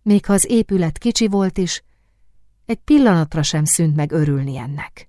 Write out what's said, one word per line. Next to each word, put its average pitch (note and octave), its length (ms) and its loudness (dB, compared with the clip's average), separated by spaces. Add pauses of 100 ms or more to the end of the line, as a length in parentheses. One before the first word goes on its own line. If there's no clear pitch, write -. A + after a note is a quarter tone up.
Még G3+ 240 2
ha G3 80 0
az G3 160 2
épület F#3+ 480 0
kicsi A#3 300 0
volt G3 300 0
is, F3+ 260 -4 (800)
egy A3+ 140 -6
pillanatra F#3 640 2
sem D3+ 220 -2
szűnt D#3 300 0
meg D3 160 -2
örülni C#3 460 -2
ennek. C3+ 520 -12